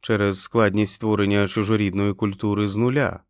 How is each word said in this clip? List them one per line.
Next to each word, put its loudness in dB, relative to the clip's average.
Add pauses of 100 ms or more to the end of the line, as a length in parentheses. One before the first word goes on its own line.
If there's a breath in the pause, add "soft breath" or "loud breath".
через 0
складність 2
створення 0
чужорідної 0
культури -2
з -6
нуля, 0 (100)